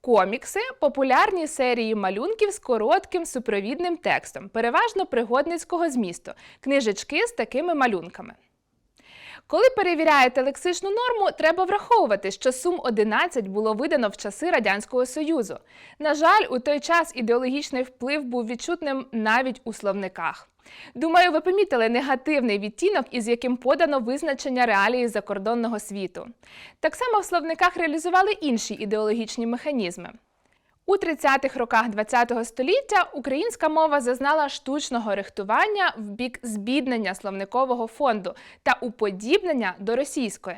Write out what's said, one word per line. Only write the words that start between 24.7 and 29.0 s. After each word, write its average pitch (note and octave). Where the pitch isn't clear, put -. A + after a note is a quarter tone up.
закордонного G#3+
світу. G3
Так D#4
само A#4
в -
словниках E4+
реалізували F4
інші B3
ідеологічні G#3+